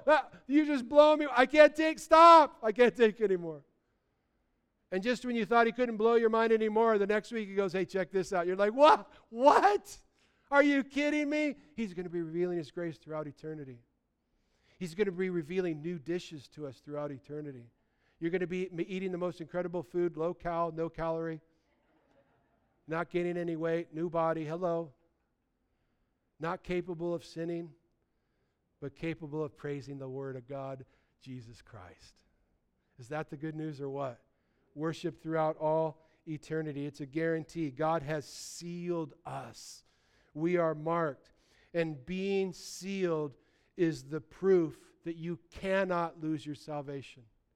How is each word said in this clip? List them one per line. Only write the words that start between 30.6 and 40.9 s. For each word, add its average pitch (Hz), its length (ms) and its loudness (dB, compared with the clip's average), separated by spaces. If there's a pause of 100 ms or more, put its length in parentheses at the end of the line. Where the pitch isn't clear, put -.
Jesus 120 400 -16
Christ. - 540 -20 (840)
Is 117 80 -20
that 151 220 -10
the 151 80 -12
good 156 180 -8
news 156 240 -8
or 139 80 -8
what? 135 320 -8 (560)
Worship 160 460 -6
throughout 160 360 -2
all 156 440 -2 (260)
eternity. 156 580 -6
It's 143 140 -12
a 151 60 -10
guarantee. 160 640 -4
God 156 320 -2
has 147 240 -6
sealed 175 880 -8 (120)
us. 131 580 -14 (500)
We 170 240 0
are 160 180 0
marked. 156 560 -4 (420)